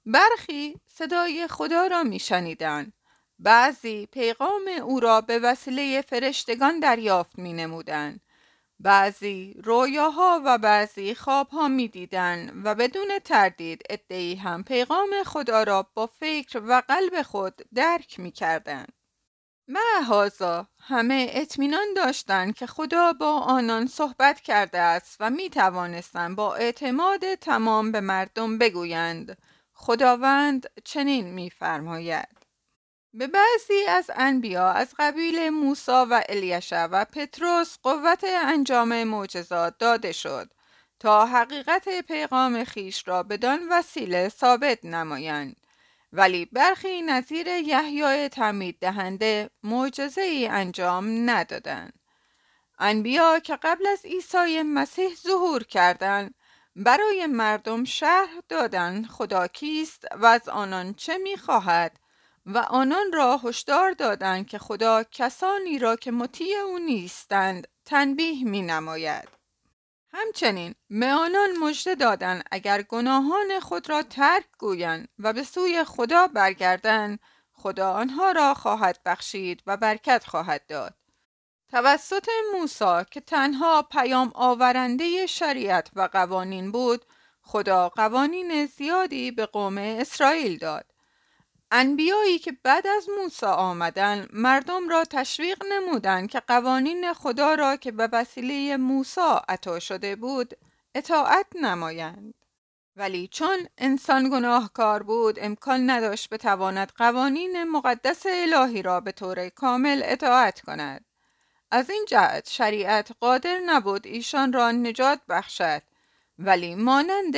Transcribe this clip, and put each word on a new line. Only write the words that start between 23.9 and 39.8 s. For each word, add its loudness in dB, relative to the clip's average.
کرده 0
است 0
و -2
می‌توانستند -2
با -2
اعتماد -2
تمام 0
به -2
مردم -4
بگویند: -2
«خداوند 2
چنین -2
می‌فرماید.» -6
به -6
بعضی 4
از 2
انبیا 2
از 0
قبیل 0
موسی 0
و 4
الیشع -2
و 0
پتروس -4
قوت 2
انجام 0
معجزات -4
داده 2